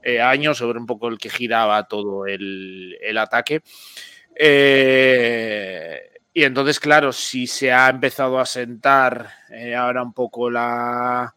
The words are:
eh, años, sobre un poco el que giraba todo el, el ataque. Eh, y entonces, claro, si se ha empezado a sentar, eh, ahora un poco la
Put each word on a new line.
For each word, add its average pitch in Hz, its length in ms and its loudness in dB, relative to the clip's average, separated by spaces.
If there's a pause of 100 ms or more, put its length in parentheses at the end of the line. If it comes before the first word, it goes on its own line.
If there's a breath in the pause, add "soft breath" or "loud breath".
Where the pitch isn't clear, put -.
eh, 120 200 0
años, 139 360 2
sobre 117 220 -4
un 120 60 -12
poco 117 240 -6
el 113 80 -8
que 107 120 -14
giraba 110 540 0
todo 101 420 -6
el, 95 760 -10
el 110 160 -4
ataque. 120 440 -2 (760 loud breath)
Eh, 120 1700 2 (240)
y 160 100 4
entonces, 139 360 0
claro, 147 340 4
si 127 340 -6
se 131 240 -2
ha 127 160 6
empezado 131 520 0
a 127 60 2
sentar, 123 840 0 (200 loud breath)
eh, 117 240 -10
ahora 123 300 -2
un 120 80 -10
poco 120 380 -4
la 120 880 -4